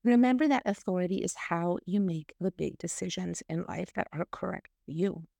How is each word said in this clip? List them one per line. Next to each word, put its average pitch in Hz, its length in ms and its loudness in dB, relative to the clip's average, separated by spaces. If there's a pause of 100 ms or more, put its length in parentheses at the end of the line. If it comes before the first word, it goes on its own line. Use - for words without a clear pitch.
Remember 247 420 6
that 277 200 4
authority 185 500 0
is - 180 -2
how 175 500 -2
you 185 140 0
make 170 400 -2
the 185 140 -2
big - 260 -6
decisions 175 720 -6
in 165 180 -4
life - 300 -8
that - 160 -2
are 151 180 -4
correct - 380 -8 (160)
for - 80 -12
you. 165 320 -2 (160)